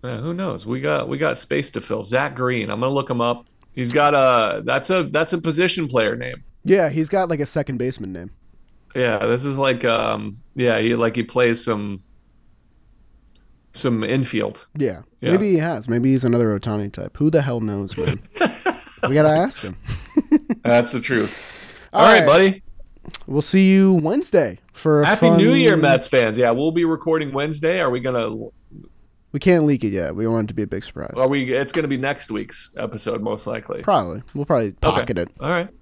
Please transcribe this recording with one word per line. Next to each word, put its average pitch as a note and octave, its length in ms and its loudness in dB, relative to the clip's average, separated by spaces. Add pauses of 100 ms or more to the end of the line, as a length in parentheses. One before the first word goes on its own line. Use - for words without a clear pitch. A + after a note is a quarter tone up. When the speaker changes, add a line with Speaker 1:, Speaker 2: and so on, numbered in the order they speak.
Speaker 1:
Yeah, B2 140 -8
who D3 160 -8
knows? F3 320 -8
We B2+ 160 -6
got, C#3+ 260 -2
we C#3 120 -6
got D3 180 -2
space C#3+ 340 -4
to - 100 -6
fill. A2 200 -6
Zach B2+ 340 -2
Green. B2 360 -4
I'm G#2+ 80 -6
gonna B2+ 120 -2
look C#3 180 -2
him B2 120 -2
up. A#2+ 240 -2 (260)
He's B2 220 -6
got D3 220 4
a, B2 480 4
that's B2+ 260 -2
a, F#3 140 2
that's D3+ 300 -2
a F3+ 40 -2
position E3 500 -2
player A#2+ 280 0
name. B2 280 -10 (220)
Speaker 2:
Yeah, F3 240 4
he's D#3 180 -2
got, F#3 220 0
like, D#3+ 100 -2
a C#3+ 60 -2
second C3+ 320 -6
baseman A#2 340 -6
name. F2+ 200 -12 (640)
Speaker 1:
Yeah, A#2 240 0
this A#2+ 260 0
is C#3 140 -4
like, C3 260 0
um, A2 520 -2 (180)
yeah, A#2+ 240 2
he, A2+ 160 2
like, A2+ 200 0
he B2 80 -2
plays A#2 400 0
some, G2+ 380 -4 (1700)
some A#2 300 -2
infield. A2 640 -2 (100)
Speaker 2:
Yeah. A2 240 -4 (200)
Speaker 1:
Yeah. B2 100 0
Speaker 2:
Maybe G3 200 2
he F3 60 4
has. D3+ 300 -4
Maybe A#2+ 240 2
he's C3 120 2
another A#2 360 2
Ohtani G#2 320 -4
type. - 260 -14
Who D3 120 2
the D#3 120 2
hell B2 200 -2
knows, G2+ 360 -6
man? A2+ 220 -2 (200)
Speaker 1:
<laughs> - 200 -2 (500)
Speaker 2:
We C3+ 60 0
gotta D3+ 220 4
ask G3+ 220 -2
him. F#2+ 160 -10 (460)
<laughs> - 420 0
Speaker 1:
That's A#2+ 300 4
the A#2+ 80 -2
truth. A2 360 0 (540)
Speaker 2:
All - 140 -2
Speaker 1:
All - 20 10
right, G#3+ 120 8
Speaker 2:
right. - 60 2
Speaker 1:
buddy. F#3+ 380 4 (640)
Speaker 2:
We'll C#3+ 140 -2
see F#3+ 280 4
you F#3+ 260 6
Wednesday D#3+ 640 0 (120)
for D3+ 300 2
a D3 40 4
Speaker 1:
Happy E3+ 220 4
Speaker 2:
fun E3 100 6
Speaker 1:
New G3 180 6
Year, A#3+ 200 6
Mets C#3+ 320 4
fans. A2+ 300 2
Yeah, A#2+ 140 4
we'll C#3+ 200 0
be E3+ 140 0
recording D#3+ 480 -2
Wednesday. D#3 480 -2
Are D3 80 0
we B2 100 -2
gonna A#2+ 340 -2 (1000)
Speaker 2:
We C#3+ 80 -4
can't F3 240 4
leak C#3 180 2
it G#2 80 0
yet. F2 240 -4
We G#2+ 100 -4
want A2+ 200 0
it - 20 -8
to A2+ 60 -8
be A2 100 -4
a G2+ 40 -6
big G2+ 180 -8
surprise. - 320 -12
Speaker 1:
Are C3 100 2
we? C3+ 260 -2
It's C3+ 200 -2
gonna D3+ 160 -2
be C#3 80 0
next C3+ 340 -6
week's - 460 -10
episode, G#2+ 440 -6
most A2 240 -6
likely. - 360 -8
Speaker 2:
Probably. A2 400 0 (120)
We'll C#3+ 120 -6
probably A#2+ 240 0
Speaker 1:
Okay. F#2+ 100 -16
Speaker 2:
pocket A#2+ 380 0
it. F2 120 -4 (120)
Speaker 1:
All C#3 80 -6
right. F3+ 180 -2 (140)